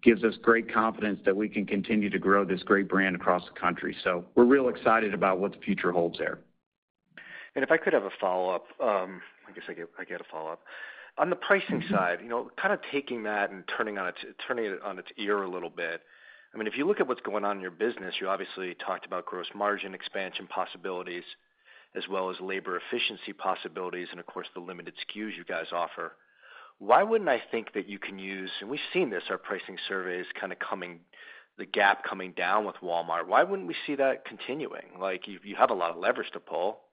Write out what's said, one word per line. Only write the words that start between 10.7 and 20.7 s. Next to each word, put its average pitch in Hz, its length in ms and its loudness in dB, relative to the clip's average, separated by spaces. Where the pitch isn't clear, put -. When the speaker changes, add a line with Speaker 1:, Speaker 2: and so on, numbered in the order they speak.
Speaker 2:
On 160 120 4
the 180 80 0
pricing - 420 2
Speaker 1:
Mm-hmm. 190 140 -2
Speaker 2:
side, 87 280 4
you 110 60 -14
know, 117 240 -4
kinda 196 160 2
taking 131 320 -2
that 101 280 0
and 95 120 -12
turning 107 200 -2
on 92 100 -2
its, 87 100 -6
turning 120 200 -2
it 98 180 -4
on 95 160 -6
its 87 160 -12
ear 101 280 2
a 95 60 -4
little 87 200 -6
bit. 82 320 -6
I - 40 -10
mean, 107 100 -2
if 107 100 -4
you 143 80 0
look 208 140 2
at 160 80 2
what's 123 140 -2
going 101 240 -2
on 101 100 0
in 95 60 -10
your 92 100 -8
business, 92 480 -4
you 95 80 -4
obviously 92 480 -4
talked 92 200 -4
about 90 200 -6
gross 87 300 -8
margin 101 380 0
expansion 95 540 -8
possibilities, 90 760 -6